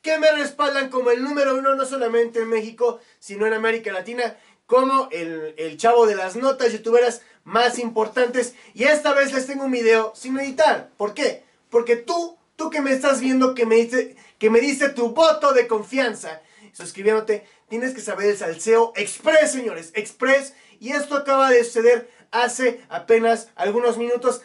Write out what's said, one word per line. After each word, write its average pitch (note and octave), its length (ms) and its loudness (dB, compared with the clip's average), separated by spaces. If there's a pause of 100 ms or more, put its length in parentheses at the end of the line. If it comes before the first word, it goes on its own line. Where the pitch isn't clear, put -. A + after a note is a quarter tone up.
que D#4 160 0
me D#4 140 6
respaldan C#4 580 -2
como B3 220 2
el B3+ 120 0
número C#4 320 0
uno, C4+ 180 0
no C4+ 120 -2
solamente A#3 540 -2
en A3+ 100 -4
México, A3+ 500 -4 (180)
sino G3+ 280 -6
en A3 80 0
América A3 360 -4
Latina, A3+ 460 -8 (300)
como C4 460 2
el, D#3+ 440 -8
el D#3 220 -10
chavo A#3 260 6
de G#3 100 2
las F#3 220 -6
notas C4 340 0
youtuberas A#3 520 0 (200)
más A#3 360 0
importantes. A#3 760 -2 (200)
Y A3 100 -2
esta D4 300 2
vez C#4 180 2
les C4 140 -4
tengo C4+ 180 -8
un C4 80 -2
video A3+ 420 2
sin C4 240 -8
editar. C#4 600 0
¿Por G#3 160 -4
qué? C4+ 280 -4 (280)
Porque A#3 260 2
tú, E4+ 400 -6 (180)
tú D#4+ 140 -8
que D4+ 140 -4
me C4+ 100 0
estás C4 280 0
viendo, C4 340 2
que A#3+ 100 0
me A3+ 120 2
diste, A#3 380 0 (240)
que G#3+ 120 2
me A#3 100 6
diste C#4 300 0
tu A#3 220 -4
voto D4+ 420 4
de A#3 120 4
confianza, G#3+ 760 -6 (300)
suscribiéndote, G#3 760 -2 (220)
tienes B3+ 260 -6
que A3+ 60 -16
saber G3+ 260 -4
el G#3 100 2
salseo A3 600 0
express, D4+ 560 2
señores, G#3+ 420 -8
express. C4 600 -2 (260)
Y A3+ 100 -10
esto C#4+ 240 -6
acaba C4+ 360 2
de A#3+ 120 6
suceder A#3 480 0 (220)
hace A#3+ 560 -2
apenas A3+ 680 0
algunos G#3+ 420 0
minutos. A#3+ 480 -4